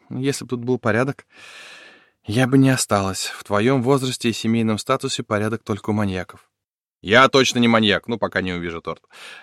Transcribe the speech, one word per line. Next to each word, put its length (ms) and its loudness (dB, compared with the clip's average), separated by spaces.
Если 340 -4
б 60 -16
тут 100 -6
был 180 -2
порядок, 480 -2
я 220 0
бы 120 4
не 100 6
осталась. 580 -2
В 180 -12
твоём 380 0
возрасте 460 0
и 60 0
семейном 420 0
статусе 460 -4
порядок 400 -4
только 280 -6
у 20 0
маньяков. 580 -4
Я 280 6
точно 320 2
не 80 4
маньяк, 400 2
ну, 100 -4
пока 240 -4
не 100 -4
увижу 300 -8
торт. 220 -10